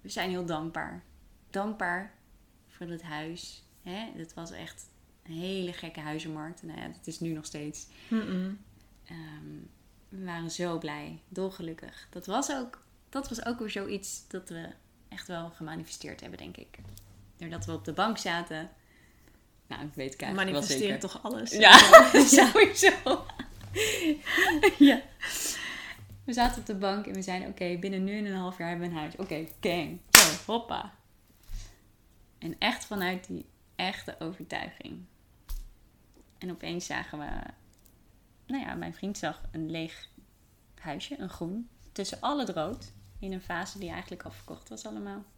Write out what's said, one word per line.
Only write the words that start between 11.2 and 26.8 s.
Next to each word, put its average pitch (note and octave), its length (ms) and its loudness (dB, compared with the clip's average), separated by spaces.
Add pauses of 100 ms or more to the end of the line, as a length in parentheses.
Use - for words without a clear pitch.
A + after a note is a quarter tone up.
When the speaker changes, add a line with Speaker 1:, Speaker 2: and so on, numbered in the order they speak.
Speaker 1:
dolgelukkig. F#3 800 -10
Dat F3 160 -16
was B3+ 240 -2
ook, B3+ 340 -10 (240)
dat C4+ 200 -8
was A3+ 160 -10
ook A#3 140 -6
weer G#3+ 120 -6
zoiets G3 580 -8
dat F#3 200 -12
we E3 200 -12 (400)
echt - 200 -16
wel E3+ 220 -10
gemanifesteerd D#3+ 720 -12
hebben, - 180 -16
denk - 180 -16
ik. - 220 -20 (580)
Doordat E3+ 300 -12
we E3+ 60 -8
op D#3 120 -8
de D#3+ 80 -8
bank G3+ 260 0
zaten. E3+ 520 -6 (960)
Nou, - 200 -12
ik D3 80 -14
weet C3+ 180 -8
het - 100 -14
eigenlijk F#3+ 300 -4
wel C#3+ 80 -2
Speaker 2:
Manifesteer C#3 180 -2
Speaker 1:
zeker. G3+ 220 -2
Speaker 2:
toch - 220 -10
alles? A#3+ 280 -8
Speaker 1:
Ja, G#3+ 280 12 (200)
<laughs> - 140 12
Speaker 2:
Ja. C#4+ 140 12
Speaker 1:
sowieso. - 1000 6 (1500)
Ja. C#4 240 10 (1200)
We B3+ 80 -4
zaten A#3+ 280 2
op - 60 -12
de G#3+ 80 -6
bank G3 320 -2